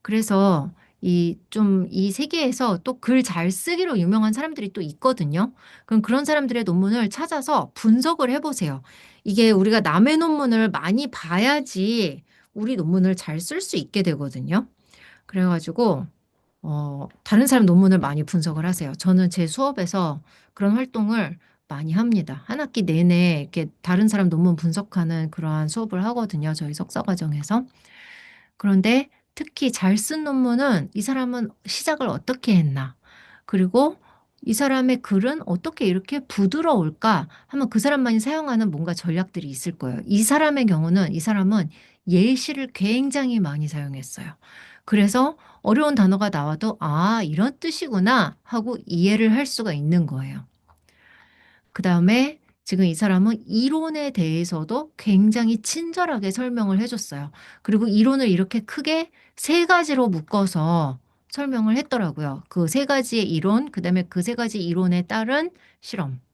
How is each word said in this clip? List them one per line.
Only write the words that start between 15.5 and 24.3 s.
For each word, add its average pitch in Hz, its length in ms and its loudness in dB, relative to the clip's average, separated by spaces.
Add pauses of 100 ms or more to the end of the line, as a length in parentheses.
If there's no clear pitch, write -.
어, 147 440 -6 (160)
다른 226 240 4
사람 254 180 6
논문을 185 340 8
많이 147 240 -2
분석을 156 420 -2
하세요. 170 300 -4
저는 185 340 4
제 175 180 -2
수업에서 180 760 -4 (320)
그런 202 200 0
활동을 220 640 -2 (320)
많이 151 240 -6
합니다. 180 520 0
한 240 160 -8
학기 254 220 -4
내내 175 580 4
이렇게 156 260 -6 (140)
다른 180 260 2
사람 196 220 2
논문 170 280 2